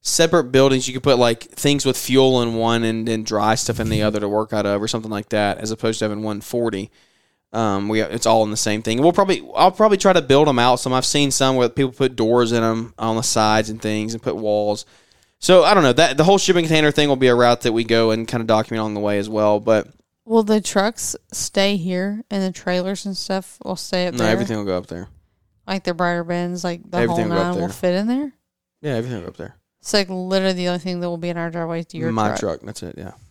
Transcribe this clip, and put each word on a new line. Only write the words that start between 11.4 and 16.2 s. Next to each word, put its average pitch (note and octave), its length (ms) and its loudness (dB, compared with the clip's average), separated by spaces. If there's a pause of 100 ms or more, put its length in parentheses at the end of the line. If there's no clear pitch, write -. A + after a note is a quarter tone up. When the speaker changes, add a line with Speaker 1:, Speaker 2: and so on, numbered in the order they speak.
Speaker 1:
where B2 120 2
people B2+ 240 -2
put B2+ 240 -2
doors A#2 360 2
in A#2 100 2
'em A2+ 360 -2
on A2+ 180 -2
the A2+ 60 -2
sides A2 480 2
and A2 100 -10
things G#2+ 340 -4
and A2 80 -12
put G#2 140 -4
walls. G#2 480 -2 (540)
So, F3+ 260 6
I F#3 100 6
don't F#3+ 80 6
know. C3 100 6
That, C3+ 240 4
the D#3 80 4